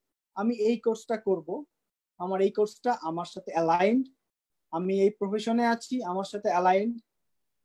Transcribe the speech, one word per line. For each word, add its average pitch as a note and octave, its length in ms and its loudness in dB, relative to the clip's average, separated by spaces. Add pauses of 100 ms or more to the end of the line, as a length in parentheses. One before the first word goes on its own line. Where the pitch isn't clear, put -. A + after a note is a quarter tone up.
(360)
আমি A3+ 200 0
এই A3+ 220 2
কোর্সটা A3+ 400 -2
করব, F#3+ 480 -4 (520)
আমার F#3+ 240 -4
এই F#3+ 80 4
কোর্সটা G#3+ 420 -2 (100)
আমার E3 240 -6
সাথে - 260 -14
অ্যালাইনড, F3+ 560 2 (640)
আমি F#3 300 -2
এই G3 80 6
প্রফেশনে A3 580 -2
আছি, A#3 360 -2
আমার F#3 220 -4
সাথে G#3 240 -6
অ্যালাইনড। F#3+ 520 2 (640)